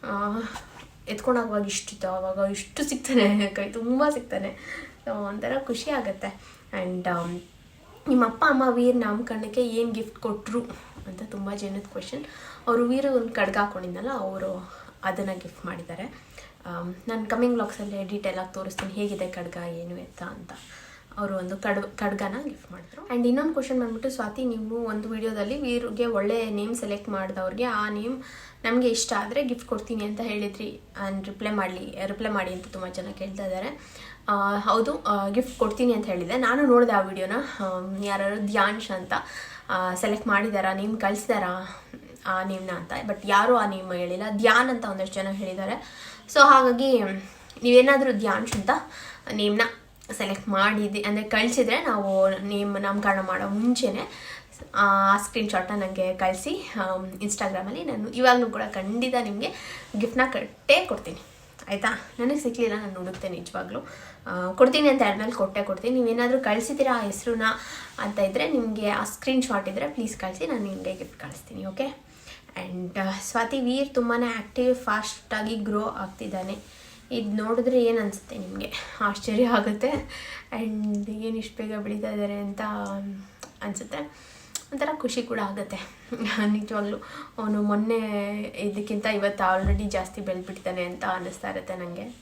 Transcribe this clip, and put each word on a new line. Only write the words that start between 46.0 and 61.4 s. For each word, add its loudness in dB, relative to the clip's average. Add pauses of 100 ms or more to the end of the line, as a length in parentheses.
So 6
ಹಾಗಾಗಿ 10 (600)
ನೀವೇನಾದರೂ 10
ಧ್ಯಾನ್ಶ್ 0
ಅಂತ 0 (640)
ನೇಮ್ನ 2 (500)
ಸೆಲೆಕ್ಟ್ -4
ಮಾಡಿದ್ದೆ, 2
ಅಂದ್ರೆ 0
ಕಳ್ಸಿದ್ರೆ 4
ನಾವು 4
ನೇಮ್ -2
ನಾಮಕರಣ 2
ಮಾಡೋ -2
ಮುಂಚೆನೆ 0 (440)
ಆ 6
ಸ್ಕ್ರೀನ್‌ಶಾಟ್‌ನ 0
ನಂಗೆ 0
ಕಳ್ಸಿ, -2
ಆಮ್, -2
Instagram-ಅಲ್ಲಿ. -4
ನಾನು -4
ಇವಾಗ್ಲೂ 6
ಕೂಡ -4 (120)
ಖಂಡಿತ -2
ನಿಮ್ಗೆ -4 (500)
ಗಿಫ್ಟ್‌ನ 0 (100)
ಕಟ್ಟೇ 2
ಕೊಡ್ತೀನಿ, -6 (520)